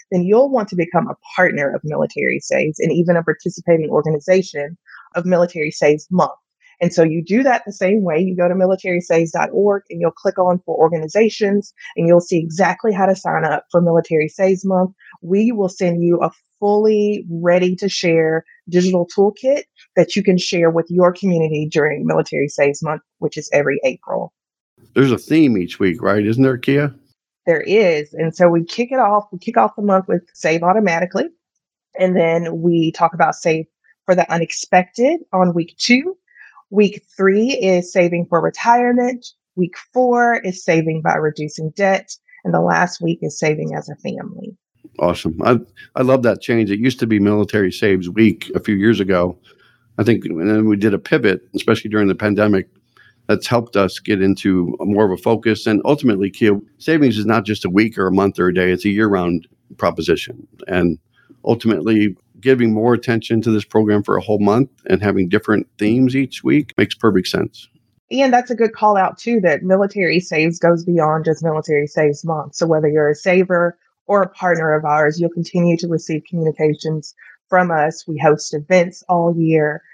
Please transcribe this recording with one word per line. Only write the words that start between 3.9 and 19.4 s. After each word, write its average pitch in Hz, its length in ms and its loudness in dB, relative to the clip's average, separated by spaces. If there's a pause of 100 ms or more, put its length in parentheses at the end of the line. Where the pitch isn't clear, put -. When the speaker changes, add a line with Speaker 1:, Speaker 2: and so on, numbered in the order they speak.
Speaker 1:
organization 156 840 -2 (380)
of 175 100 -4
Military 175 460 0
Saves 151 400 0
Month. 175 220 0 (480)
And 175 120 0
so 165 120 4
you 160 200 -2
do 214 200 0
that 247 200 2
the 202 80 -12
same 202 300 0
way. 165 160 0
You 185 180 -2
go 175 120 2
to 180 60 0
military 185 460 0
saves 165 300 0
dot 160 220 -2
org 196 360 0
and 170 120 -10
you'll 165 100 0
click - 280 -6
on 180 280 2
for 160 100 -6
organizations, 196 960 0 (240)
and 170 120 2
you'll 175 120 8
see 175 180 -2
exactly 175 540 -2
how 190 140 0
to 190 80 2
sign 160 300 -4
up 151 260 -2
for 175 100 2
Military 165 480 2
Saves 190 360 0
Month. 185 260 0 (320)
We 202 300 2
will 202 160 -2
send 175 340 -2
you 170 180 2
a 165 100 0 (280)
fully 208 720 0
ready 175 460 0
to 196 120 -4
share 165 560 0 (240)
digital 180 380 0 (100)
toolkit 208 460 0 (320)